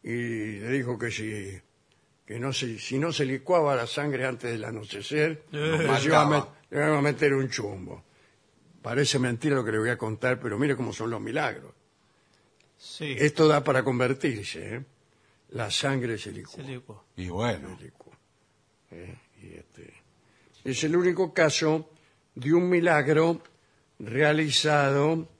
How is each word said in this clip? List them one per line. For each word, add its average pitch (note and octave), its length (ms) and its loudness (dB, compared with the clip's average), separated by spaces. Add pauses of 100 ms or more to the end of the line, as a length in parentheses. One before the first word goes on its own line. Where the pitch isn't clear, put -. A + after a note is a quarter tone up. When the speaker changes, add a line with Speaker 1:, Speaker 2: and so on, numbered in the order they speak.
Speaker 1:
y A2+ 560 -6
le A2+ 120 -10
dijo B2 260 -2
que A#2 140 -4
si, G#2 460 -8 (680)
que A2+ 140 -10
no C3 140 -4
se, A2+ 260 -6
si C3 180 -4
no D#3+ 140 0
se D3 140 0
licuaba C#3+ 500 2
la A#2 120 0
sangre C#3 380 -2
antes A#2+ 260 -4
del A2 120 -6
anochecer, A2+ 880 -4
Speaker 2:
Eh. D#3 360 0
Speaker 1:
les C3+ 180 2
iba D3+ 160 6
a D3 40 6
Speaker 3:
Mataba. D3 280 2
Speaker 1:
met-, - 180 -20
le C#3+ 60 -4
iban D3+ 160 2
a C#3+ 80 2
meter C#3 320 2
un C3+ 160 0
chumbo. F#2 540 -8 (760)
Parece C3 380 0
mentira B2+ 360 0
lo B2 100 0
que A2 60 -2
le G#2+ 80 0
voy A2 100 0
a A#2+ 80 -2
contar, A#2+ 420 -2
pero A#2 180 -4
mire C#3 180 2
cómo A#2 180 -6
son A2+ 160 -6
los A2+ 120 -6
milagros. A#2 520 -6 (1040)
Speaker 2:
Sí. - 400 -8
Speaker 1:
Esto D3+ 300 4
da D3 160 4
para C3 200 2
convertirse, B2 920 -2
¿eh? C3+ 100 -10 (640)
La A2+ 220 -6
sangre B2 460 -2
se G2+ 140 -12
licuó. - 240 -14
Speaker 2:
Se C#3+ 80 -14
licuó. B2+ 420 -16 (100)
Speaker 3:
Y F#2 140 -8
bueno. F#2 480 -4
Speaker 1:
Se - 80 -20
licuó. - 280 -20 (760)
¿Eh? F2 260 -16 (240)
Y F2+ 140 -20
este, - 380 -20 (720)
es C3+ 200 -2
el D#3 120 2
único F3+ 380 4
caso D#3 560 2 (460)
de C3+ 180 0
un F3+ 160 4
milagro E3 720 4 (580)
realizado D3 1300 2 (120)